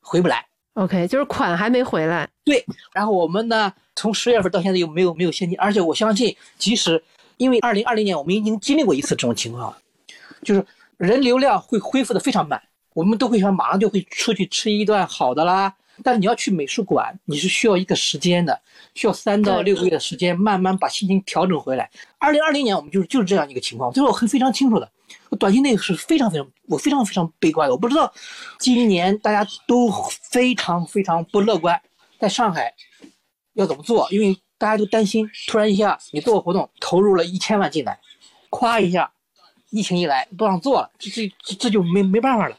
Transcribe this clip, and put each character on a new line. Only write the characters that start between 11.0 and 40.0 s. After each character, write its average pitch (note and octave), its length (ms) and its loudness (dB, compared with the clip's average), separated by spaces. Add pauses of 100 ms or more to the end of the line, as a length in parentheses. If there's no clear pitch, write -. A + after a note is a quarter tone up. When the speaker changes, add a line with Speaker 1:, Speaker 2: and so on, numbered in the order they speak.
Speaker 1:
流 B3 160 2
量 C4 220 2
会 - 180 -4
恢 C4 260 -2
复 - 80 -4
得 F#3+ 80 0
非 C4+ 100 -2
常 E3+ 160 0
慢， C#3 140 -6 (340)
我 D#3+ 80 -2
们 G#3+ 140 2
都 A#3+ 100 0
会 A3 140 2
想 G3 120 2
马 C3+ 180 0
上 F#3+ 100 0
就 G#3+ 80 2
会 - 220 -2
出 - 240 -4
去 F#3 120 -2
吃 - 240 -4
一 G#3 140 0
顿 G3 220 2
好 B2+ 280 -2
的 D3+ 100 0
啦。 F#3+ 300 0 (300)
但 B3+ 100 2
是 G#3+ 60 2
你 F3+ 60 2
要 A#3 100 2
去 - 120 -6
美 E3 160 0
术 G3+ 200 -4
馆， A#2 400 -2
你 D3 120 -6
是 E3 120 -2
需 - 180 0
要 G3 100 4
一 F#3 80 -2
个 F3+ 120 -2
时 - 200 -2
间 F3 300 0
的， - 140 -2 (340)
需 - 140 0
要 F3+ 40 2
三 G#3+ 300 0
到 F#3+ 200 2
六 G3 120 2
个 F3 80 -2
月 F3+ 80 2
的 D#3 80 0
时 - 160 -8
间， F3+ 220 -2
Speaker 2:
对。 F3+ 40 -4
Speaker 1:
慢 G3+ 200 2
慢 F#3 180 0
把 C#3 100 -2
心 - 200 -4
情 F#3+ 140 2
调 E3+ 220 -2
整 E3+ 160 0
回 C3 140 -4
来。 B2 160 -6 (280)
二 D4 120 2
零 D4+ 100 2
二 D#4 120 0
零 C#4+ 100 0
年 G3+ 140 0
我 D3+ 40 -2
们 D3 80 -20
就 F#3+ 120 0
是， E3 80 -2
就 C4+ 100 0
是 G#3 60 2
这 F#3 100 0
样 D3 160 0
一 - 20 -20
个 B2 80 -6
情 - 160 -10
况， A#2+ 160 -4
这 C4+ 80 0
是 C#4 60 4
我 A3+ 60 4
很， A#3 160 0
非 C4+ 100 0
常 B3 140 2
清 C4 180 2
楚 G3+ 80 2
的。 B2 100 -4 (400)
我 - 60 -6
短 G3 180 2
期 B3 80 6
内 C4+ 160 4
是 E3+ 200 -2
非 - 200 0
常， A#3+ 140 2
非 D#3 80 -4
常， C3+ 80 -6 (220)
我 D3+ 100 -2
非 - 100 -2
常， C4+ 160 2
非 - 80 -6
常 E3 160 0 (120)
悲 D#3+ 100 4
观 D3+ 180 0
的。 B2+ 60 2
我 B2+ 40 -2
不 A3+ 100 -2
知 C#4+ 80 2
道 D4 160 2 (480)
今 B3 260 4
年 F#3+ 320 2
大 G#3 140 -2
家 G#3 120 2 (220)
都 A#3+ 240 4 (400)
非 B3+ 240 2
常， F3 320 -2
非 - 160 -2
常 E3+ 220 -2
不 G3+ 160 0
乐 G3+ 180 2
观， E3+ 220 0 (400)
在 G#3+ 80 2
上 G#3+ 240 0
海 C#3 200 -6 (840)
要 G3 120 0
怎 D3 100 -4
么 D3+ 60 -18
做， G#3+ 300 2
因 G3+ 80 0
为 F#3+ 180 2 (180)
大 G#3+ 140 -2
家 A3 60 2
都 G#3 100 0
担 A3 180 2
心， G#3+ 240 -2 (200)
突 A3+ 100 0
然 G#3+ 100 4
一 G3+ 60 2
下 G3 240 0 (140)
你 D3 80 -4
做 A3+ 140 2
个 F#3 60 2
活 F3 120 -4
动 F3 260 -2
投 F3 220 0
入 G3+ 160 4
了 E3+ 80 2
一 F3+ 140 -6
千 G#3+ 200 -2
万 F3+ 100 0
进 C#3+ 160 -4
来， - 140 -6 (520)
咵 A3+ 300 0
一 F3+ 120 0
下 E3+ 180 0 (600)
疫 G#3 120 -4
情 F3+ 160 -2
一 F3 80 0